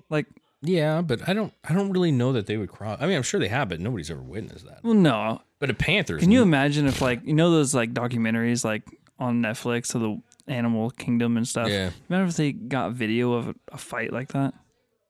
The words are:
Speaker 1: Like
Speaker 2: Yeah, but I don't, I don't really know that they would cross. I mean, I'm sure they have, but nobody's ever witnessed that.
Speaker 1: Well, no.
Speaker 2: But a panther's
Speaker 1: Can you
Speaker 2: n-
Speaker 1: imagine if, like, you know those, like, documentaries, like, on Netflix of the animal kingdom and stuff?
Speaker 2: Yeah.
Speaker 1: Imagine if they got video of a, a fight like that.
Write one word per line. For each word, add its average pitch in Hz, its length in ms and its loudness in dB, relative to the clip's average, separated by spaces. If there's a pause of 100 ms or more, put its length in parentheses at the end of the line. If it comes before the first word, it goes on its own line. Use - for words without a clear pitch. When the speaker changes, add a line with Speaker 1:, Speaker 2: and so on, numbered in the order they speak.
(100)
Speaker 1:
Like 151 160 -2 (360)
Speaker 2:
Yeah, 156 400 0
but - 260 -2
I 180 40 0
don't, 208 200 -2 (160)
I 151 60 0
don't 196 160 2
really 180 220 2
know 127 200 2
that 113 140 0
they 107 100 -2
would 101 140 -4
cross. 104 300 -10
I 139 60 -2
mean, 190 100 0
I'm 131 60 0
sure 202 180 -2
they 107 80 0
have, 120 200 -2
but 85 120 -6
nobody's 92 300 -4
ever 73 120 -8
witnessed 90 440 -12
that. - 160 -20
Speaker 1:
Well, 226 120 2
no. 117 480 4 (160)
Speaker 2:
But 135 120 -2
a 110 40 0
panther's 143 460 0
Speaker 1:
Can 165 120 6
you 254 100 8
Speaker 2:
n- 196 60 6
Speaker 1:
imagine 147 380 2
if, 131 140 0
like, 123 240 0
you 151 100 0
know 165 160 6
those, 147 240 4
like, 117 180 0
documentaries, 117 720 0
like, 107 180 -2 (360)
on 120 240 0
Netflix 120 520 -4
of 120 80 0
the 107 180 -2 (260)
animal 117 440 -2
kingdom 117 480 0
and 117 100 -2
stuff? 117 200 -2
Speaker 2:
Yeah. 95 220 0 (200)
Speaker 1:
Imagine 185 180 0
if 165 80 -4
they 151 160 0
got 117 400 -6
video 120 400 0
of 117 160 -2
a, - 60 -8 (180)
a 139 60 -16
fight 117 340 -8
like 123 160 -8
that. 139 240 -2 (580)